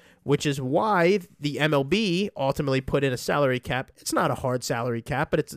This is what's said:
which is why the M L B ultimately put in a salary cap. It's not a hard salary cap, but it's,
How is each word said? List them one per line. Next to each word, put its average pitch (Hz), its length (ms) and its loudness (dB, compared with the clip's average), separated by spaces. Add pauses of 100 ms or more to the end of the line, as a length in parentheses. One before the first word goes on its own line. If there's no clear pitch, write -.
(220)
which 143 240 0
is 139 120 0
why 180 600 2 (200)
the 147 200 -4
M 151 160 2
L 139 100 2
B 190 500 0
ultimately 135 460 0
put 139 240 0
in 131 80 2
a 123 60 -4
salary 139 420 0
cap. 131 360 -6
It's - 160 -8
not 285 180 2
a 120 60 -2
hard 127 280 -4
salary 117 380 -2
cap, 143 280 -4
but 160 100 2
it's, - 160 -6